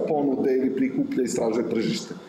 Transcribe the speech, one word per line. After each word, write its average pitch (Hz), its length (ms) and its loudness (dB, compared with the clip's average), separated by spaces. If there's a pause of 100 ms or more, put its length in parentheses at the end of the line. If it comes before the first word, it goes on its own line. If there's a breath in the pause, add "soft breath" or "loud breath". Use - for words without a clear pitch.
ponude 139 500 2
ili 127 180 0
prikuplja, 135 480 0
istražuje 117 460 0
tržište. 113 440 -2 (160)